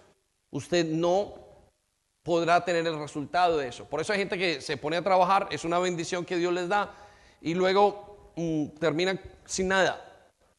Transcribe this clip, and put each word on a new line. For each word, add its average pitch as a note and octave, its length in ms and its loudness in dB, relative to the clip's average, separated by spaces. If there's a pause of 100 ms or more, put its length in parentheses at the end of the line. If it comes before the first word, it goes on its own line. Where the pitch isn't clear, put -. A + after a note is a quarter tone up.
(520)
usted E3+ 340 0
no E3+ 500 0 (880)
podrá E3+ 420 2
tener E3 220 0
el D#3+ 100 -2
resultado D3+ 640 0
de C3+ 80 -4
eso. A2+ 180 -12
Por D3 160 -4
eso G#3 120 -2
hay G3+ 60 0
gente G3 160 -2
que E3+ 260 -2
se C#3+ 160 -6
pone D#3 200 -4
a F3 60 -2
trabajar, F#3+ 480 4
es D3+ 120 -6
una E3 140 0
bendición F3 480 -2
que F3+ 120 -4
Dios F3 160 0
les F3 140 -2
da, G3+ 280 -2 (440)
y D#3+ 140 -4
luego, F#3+ 800 2
mm, D#3+ 340 -2 (100)
terminan F3 420 0 (240)
sin F#3+ 220 -4
nada. F#3 640 0 (280)